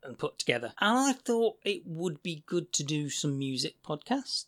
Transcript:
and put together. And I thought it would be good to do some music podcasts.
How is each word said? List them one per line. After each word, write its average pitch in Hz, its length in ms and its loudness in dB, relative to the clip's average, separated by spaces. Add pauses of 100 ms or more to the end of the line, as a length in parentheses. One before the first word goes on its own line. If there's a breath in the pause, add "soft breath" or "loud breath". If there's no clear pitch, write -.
and 127 160 -12
put - 200 -4
together. 120 420 0
And 214 180 6
I 269 140 4
thought 233 500 2
it 202 240 -2
would 165 360 -4
be 160 240 -6
good 170 260 -2
to - 100 0
do 147 280 -2
some 143 280 0
music 135 440 -4
podcasts. - 640 -4